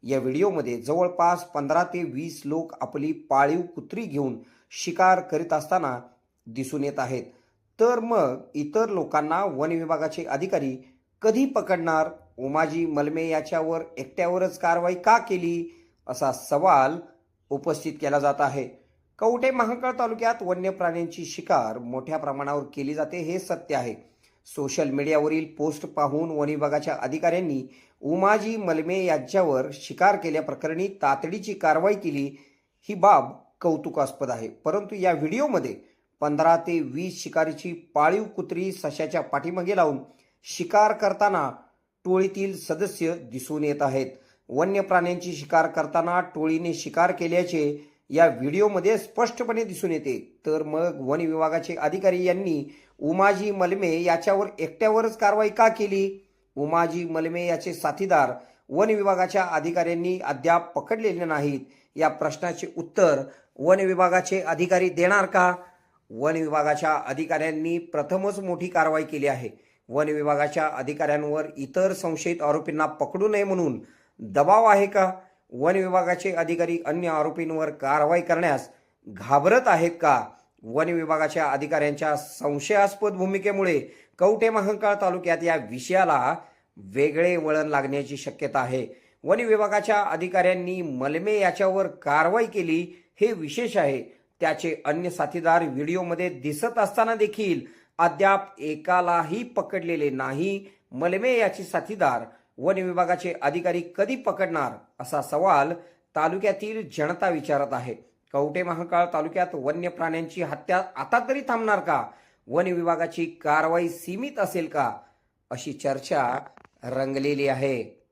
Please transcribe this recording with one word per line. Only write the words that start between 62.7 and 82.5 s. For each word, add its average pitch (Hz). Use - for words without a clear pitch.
उत्तर 165
वन 185
विभागाचे 185
अधिकारी 175
देणार 180
का? 180
वन 127
विभागाच्या 151
अधिकाऱ्यांनी 156
प्रथमच 180
मोठी 180
कारवाई 156
केली 151
आहे. 127
वन 147
विभागाच्या 147
अधिकाऱ्यांवर 147
इतर 180
संशयित 170
आरोपींना 151
पकडू 151
नये 202
म्हणून 175
दबाव 143
आहे 202
का? 190
वन 151
विभागाचे 185
अधिकारी 170
अन्य 170
आरोपींवर 156
कारवाई 147
करण्यास 165
घाबरत 139
आहेत 170
का? 143
वन 139
विभागाच्या 160
अधिकाऱ्यांच्या 147
संशयास्पद 196